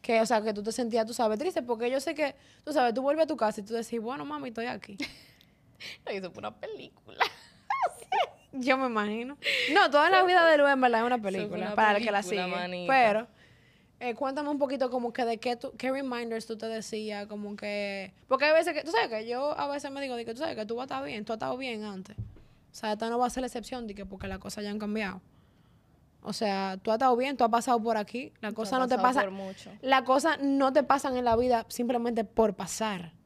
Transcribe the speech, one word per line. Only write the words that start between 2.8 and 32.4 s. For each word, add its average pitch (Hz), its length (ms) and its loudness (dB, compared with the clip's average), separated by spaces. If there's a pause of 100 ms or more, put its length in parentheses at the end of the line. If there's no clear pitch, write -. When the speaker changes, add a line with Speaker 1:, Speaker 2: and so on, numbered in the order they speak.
Speaker 1:
tú 262 80 -4
vuelves 294 220 4
a - 20 -6
tu 302 100 -4
casa 220 240 -2
y 196 40 -12
tú 220 100 -10
decís, 233 260 -4
"Bueno, 262 240 -8
mami, 285 260 -8
estoy 226 160 -8
aquí". 208 320 -10
Speaker 2:
<laughs> - 1080 -16
Ay, 208 120 -6
eso 185 120 -10
fue - 80 -18
una - 160 -10
película. - 680 -8
<laughs> - 320 -14 (960)
Speaker 1:
Yo 262 260 2
me 269 80 0
imagino. 226 500 -4 (360)
No, 349 180 6
toda 294 180 6
la 381 100 6
Speaker 2:
Eso 370 80 6
Speaker 1:
vida 359 160 6
Speaker 2:
fue, 330 100 8
Speaker 1:
de 302 60 6
Lu, 285 80 6
en 277 140 4
verdad, 240 200 4
es 233 60 2
una 247 100 2
Speaker 2:
eso 233 60 -2
fue 196 100 -2
Speaker 1:
película, 208 340 -4
Speaker 2:
una 214 80 -4
Speaker 1:
para 214 240 6
el 226 60 -2
que 226 60 0
la 202 120 2
Speaker 2:
película, 185 220 -2
Speaker 1:
sigue. 180 120 -4
Speaker 2:
manita. 180 360 -2
Speaker 1:
Pero, 233 340 4 (760)
eh, 247 140 -4
cuéntame 285 340 -4
un 294 100 -2
poquito 262 320 0
como 240 220 -4
que 254 120 -2
de 226 140 -2
qué 240 180 -4
tú, - 200 -12
qué 247 140 -4
reminders 240 560 -4
tú 226 100 -8
te 214 100 -10
decías, 214 600 -8
como 208 300 -10
que, 202 580 -6 (140)
porque 262 180 4
hay 311 60 6
veces 320 220 4
que, 294 80 -4
tú 320 100 -8
sabes 427 160 2
que 226 200 -6
yo 262 300 -2
a 285 100 -2
veces 285 220 -6
me 277 100 -8
digo, 262 160 -6
de 233 80 -8
que 226 80 -8
tú 226 80 -10
sabes 294 160 -4
que 214 80 -6
tú 220 120 -6
vas 247 80 -6
a 269 120 -8
estar 269 80 -6
bien, 240 200 -8
tú 233 80 -6
has 226 40 -4
estado 262 200 -4
bien 240 280 -6
antes. 202 320 -12
O - 640 -16
sea, 214 140 -2
esta 226 180 -4
no 233 80 -2
va 247 80 4
a 240 40 0
ser 254 120 -6
la 254 60 -4
excepción 240 380 -10
de 202 80 -10
que 202 120 -14
porque 196 220 -12
las 190 100 -8
cosas 208 260 -10
ya 208 60 -6
han 208 80 -6
cambiado. 208 420 -4 (1000)
O - 100 -8
sea, 196 500 -2
tú - 80 -2
has 220 60 4
estado 254 200 4
bien, 262 200 0
tú 247 80 4
has 226 60 4
pasado 233 320 2
por 226 140 0
aquí, 214 440 -6
las 214 140 -6
Speaker 2:
Tú 220 80 -6
has 226 80 -4
Speaker 1:
cosas 262 100 2
no 254 80 2
te 240 80 2
Speaker 2:
pasado 247 180 4
Speaker 1:
pasan, 254 100 4
Speaker 2:
por 190 80 -6
mucho. 190 380 -12 (120)
Speaker 1:
las 262 200 4
cosas 277 380 4
no 277 320 4
te 294 100 6
pasan 277 340 2
en 247 80 0
la 233 120 6
vida 233 320 2
simplemente 233 560 0
por 208 300 4